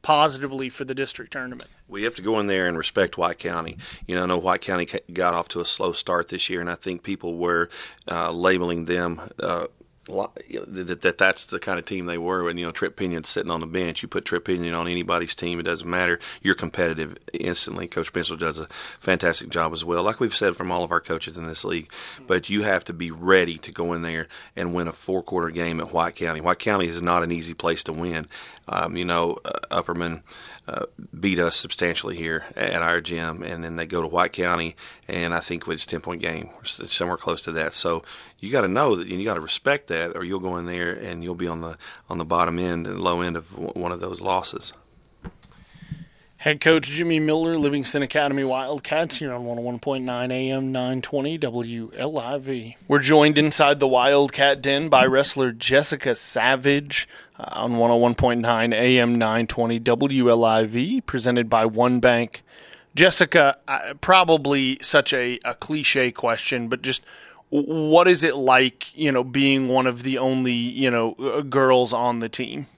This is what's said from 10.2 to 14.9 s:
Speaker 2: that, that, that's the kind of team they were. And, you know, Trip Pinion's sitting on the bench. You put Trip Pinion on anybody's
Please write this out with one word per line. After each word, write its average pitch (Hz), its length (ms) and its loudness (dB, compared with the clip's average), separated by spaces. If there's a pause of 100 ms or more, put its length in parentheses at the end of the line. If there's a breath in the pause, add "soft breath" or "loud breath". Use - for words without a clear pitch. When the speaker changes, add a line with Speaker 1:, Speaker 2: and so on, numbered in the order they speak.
Speaker 2:
that, 90 360 -8
that, 90 160 0
that's - 280 2
the 92 120 -10
kind 90 200 -4
of 82 60 -8
team 90 220 -6
they 85 120 -6
were. 87 320 -2
And, 85 80 -6
you 87 80 -6
know, 82 60 -6
Trip - 240 -4
Pinion's 85 320 -4
sitting - 220 -2
on 82 100 -4
the 82 60 -8
bench. 85 360 -4
You - 60 -12
put - 160 -6
Trip - 200 -4
Pinion 87 300 -2
on 85 120 -4
anybody's 87 480 -2